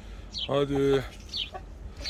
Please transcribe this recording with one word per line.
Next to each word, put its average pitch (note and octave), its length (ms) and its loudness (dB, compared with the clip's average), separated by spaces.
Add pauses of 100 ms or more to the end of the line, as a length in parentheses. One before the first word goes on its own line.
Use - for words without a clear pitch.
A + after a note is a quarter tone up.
(460)
Hadi. C#3 580 6 (1040)